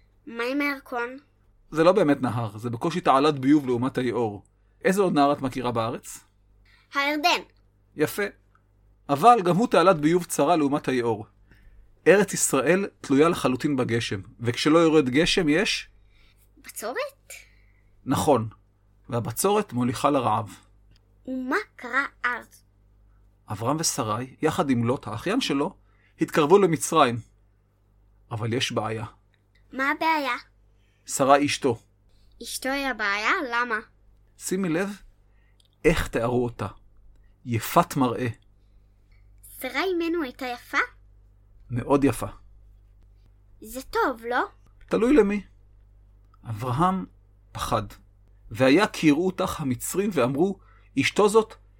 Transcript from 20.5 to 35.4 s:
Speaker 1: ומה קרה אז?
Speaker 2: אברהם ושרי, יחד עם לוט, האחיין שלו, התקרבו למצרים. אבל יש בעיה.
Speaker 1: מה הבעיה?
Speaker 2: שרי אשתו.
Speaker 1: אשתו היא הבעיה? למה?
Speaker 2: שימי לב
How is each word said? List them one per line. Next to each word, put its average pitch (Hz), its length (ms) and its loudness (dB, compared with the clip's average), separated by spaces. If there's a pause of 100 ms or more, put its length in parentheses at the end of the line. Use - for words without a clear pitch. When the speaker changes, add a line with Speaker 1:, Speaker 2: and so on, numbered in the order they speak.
Speaker 1:
ומה 254 300 -6 (200)
קרה 254 300 -6 (180)
אז? 233 400 -8 (840)
Speaker 2:
אברהם 113 320 -4
ושרי, 127 640 -4
יחד 156 280 0
עם 120 160 0
לוט, 120 220 -2
האחיין 170 340 -4
שלו, 147 340 -2 (460)
התקרבו 165 380 4
למצרים. 156 600 2 (1120)
אבל 113 220 -4
יש 113 180 -2
בעיה. 110 340 -6 (680)
Speaker 1:
מה 269 180 -2
הבעיה? 311 440 -2 (720)
Speaker 2:
שרי 143 400 4
אשתו. 127 340 -2 (640)
Speaker 1:
אשתו - 260 -8
היא 277 180 -4
הבעיה? 214 440 -2 (200)
למה? 240 240 -2 (640)
Speaker 2:
שימי 185 320 -4
לב 180 200 -2 (960)